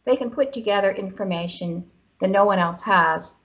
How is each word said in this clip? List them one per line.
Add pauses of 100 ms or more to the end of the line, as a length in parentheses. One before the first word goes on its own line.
they
can
put
together
information (320)
that
no
one
else
has.